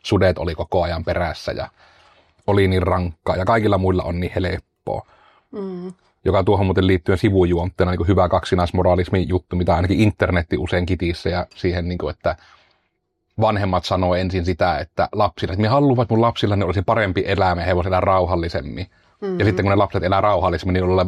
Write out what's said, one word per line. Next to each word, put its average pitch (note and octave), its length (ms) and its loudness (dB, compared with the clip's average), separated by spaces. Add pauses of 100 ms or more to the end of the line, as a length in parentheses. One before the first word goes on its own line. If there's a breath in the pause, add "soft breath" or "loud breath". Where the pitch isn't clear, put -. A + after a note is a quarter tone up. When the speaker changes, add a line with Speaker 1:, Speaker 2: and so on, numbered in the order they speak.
Speaker 1:
sudet F#2 360 2
oli E2 160 -4
koko F2 280 -2
ajan E2+ 220 -4
perässä E2 480 -4
ja - 160 -8 (800 soft breath)
oli G2 220 4
niin F#2 140 2
rankkaa F2+ 540 -2
ja F#2 80 -2
kaikilla G#2+ 340 2
muilla F#2 240 2
on F2 180 -4
niin F2 140 -4
helppoa. - 720 -6 (460 soft breath)
Speaker 2:
Mm. F#3 400 -10 (320)
Speaker 1:
Joka F#2+ 200 2
tuohon G2 220 2
muuten F#2 200 2
liittyen F#2+ 320 0
sivujuonteena F2+ 760 2
niinku E2+ 120 -2
hyvä F2+ 240 4
kaksinaismoralismi F2+ 1000 0
juttu, F2+ 280 -4
mitä F2 180 2
ainakin F2+ 260 2
internetti F2+ 580 0
usein F2+ 280 -2
kitissä F2 420 -4
ja F2 260 -4
siihen, F2 340 -4
niinku, E2+ 200 -6
että - 280 -4 (1040 soft breath)
vanhemmat G2+ 440 0
sanoo F2+ 300 0
ensin F2+ 300 -2
sitä, F2 340 0
että - 340 -4
lapsille, G2+ 400 -2
että F#2+ 80 -2
minä G#2+ 100 2
haluan, C3+ 320 2
että A2+ 120 -2
mun A2 80 4
lapsilla A2+ 340 0
ne G2 80 0
olisi F#2 180 -2
parempi G2+ 440 0
elämä, F2+ 380 0
he F2 120 0
voisivat F2+ 160 -2
elää F#2 80 2
rauhallisemmin. F2+ 840 -2 (340 soft breath)
Speaker 2:
Mm. F#3 180 -6
Speaker 1:
Ja F3+ 60 2
sitten G3 200 2
kun G3 60 2
ne G3 60 4
lapset G3 260 0
elää F#2+ 180 2
rauhallisemmin, F#2 540 0
niin F#2 100 0
olla, F#2 240 2